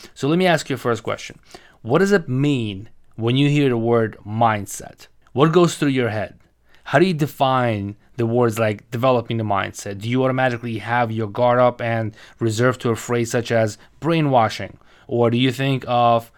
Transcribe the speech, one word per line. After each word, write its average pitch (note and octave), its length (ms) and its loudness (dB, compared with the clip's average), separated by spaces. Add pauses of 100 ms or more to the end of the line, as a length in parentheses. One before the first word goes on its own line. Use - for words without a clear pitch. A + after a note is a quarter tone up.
(140)
so - 140 -4
let D#3+ 100 2
me F#3 100 2
ask D#3+ 220 0
you C#3 60 -2
a - 20 -10
first A#2 260 -2
question. - 360 -10 (420)
What B2 180 0
does G3 120 2
it F#3 160 2
mean B2+ 600 -2 (260)
when A#2 220 0
you C#3+ 120 4
hear C#3+ 200 2
the A#2+ 80 2
word A2+ 400 0 (100)
mindset? A2 800 -2 (240)
What D#3 220 2
goes E3+ 220 4
through D3 140 0
your B2+ 200 0
head? G#2 280 -6 (460)
How - 160 2
do F3 60 6
you F#3+ 80 0
define B2+ 840 0 (220)
the A#2 80 0
words A#2 340 0
like G#2+ 320 -2
developing A#2+ 460 0
the A2+ 60 -2
mindset? G2+ 560 -4
Do A2 100 -8
you B2+ 140 0
automatically B2+ 540 -2
have A2+ 340 -2
your A2 160 -4
guard B2 320 2
up B2 220 2
and A2+ 340 -4 (240)
reserve A#2 400 0
to A#2+ 120 -2
a A2 40 0
phrase A#2+ 360 -4
such A#2+ 200 -2
as A2 260 0 (220)
brainwashing? C3 800 0 (300)
Or A#2 240 2
do A#2+ 60 0
you B2+ 140 2
think C3+ 360 -2
of A#2 500 2